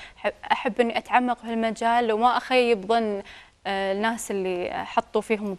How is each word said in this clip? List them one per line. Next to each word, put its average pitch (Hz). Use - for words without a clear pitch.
ح-، -
أحب 240
إني 233
أتعمق 247
بهالمجال 226
وما 233
أخيب 233
ظن، 214
آه، 196
الناس 220
اللي 185
حطوا -
فيهم 208